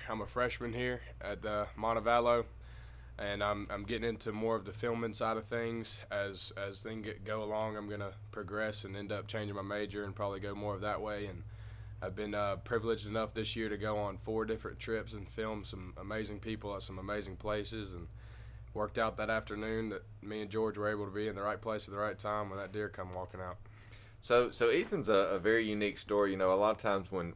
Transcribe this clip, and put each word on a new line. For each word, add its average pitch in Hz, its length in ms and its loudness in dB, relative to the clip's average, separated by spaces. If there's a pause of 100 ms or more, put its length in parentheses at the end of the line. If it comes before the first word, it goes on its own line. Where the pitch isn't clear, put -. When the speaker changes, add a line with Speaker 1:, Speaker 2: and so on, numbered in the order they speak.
Speaker 1:
I'm 110 140 -2
a 104 60 -2
freshman 120 480 0
here 123 260 0 (220)
at, 101 240 -4
uh, 104 180 2 (140)
Montevallo, 117 680 6 (720)
and 101 240 0
I'm, 101 280 2
I'm 101 140 -4
getting 113 220 0
into 110 260 -2
more 110 220 2
of 98 120 -2
the 98 80 -8
filming 117 400 -2
side 110 240 0
of 107 80 -6
things. 117 500 -2 (140)
As, 101 480 -2
as 98 240 -4
things 110 240 -6
get, 101 180 -8
go 107 180 0
along, 107 360 0
I'm 104 100 -6
gonna 101 240 -4 (180)
progress 107 540 -2
and 98 100 -6
end 101 160 -4
up 104 160 -4
changing 104 300 -2
my 98 60 -4
major 104 420 -2
and 98 100 -6
probably 101 260 -2
go 101 140 -4
more 104 200 -2
of 95 80 -4
that 104 180 0
way. 104 240 -4
And 90 180 -6 (600)
I've 95 120 -2
been, 104 200 -2
uh, 101 220 2
privileged 110 500 0
enough 107 260 0
this 110 240 -2
year 110 140 0
to 104 80 -2
go 107 180 0
on 101 220 0
four 110 260 0
different 110 340 -2
trips 110 360 -2
and 101 120 -8
film 110 380 -4
some 92 320 -8
amazing 104 440 -4
people 104 360 -4
at 95 60 -6
some 95 160 -8
amazing 95 380 -2
places, 104 580 -2
and 85 140 -8 (680)
worked 107 240 -2
out 110 180 4
that 107 140 0
afternoon 110 580 0
that 101 140 -4 (180)
me 107 220 -4
and 98 80 -6
George 107 260 2
were 104 140 2
able 104 160 0
to 98 40 -6
be 104 180 0
in 104 60 -2
the 95 60 -4
right 104 220 0
place 107 260 -2
at 98 60 -6
the 101 40 -2
right 104 200 0
time 107 320 0
when 95 80 -4
that 95 140 -6
deer 104 180 0
come 92 240 -6
walking 92 260 -6
out. 90 160 -6 (640)
Speaker 2:
So, 120 300 8
so 117 180 4
Ethan's 156 400 4
a, 98 220 8
a 98 80 4
very 110 260 8
unique 104 320 2
story. 104 360 4
You 95 40 2
know, 92 160 8
a 95 40 8
lot 104 160 8
of - 100 -2
times 98 280 2
when, 87 240 0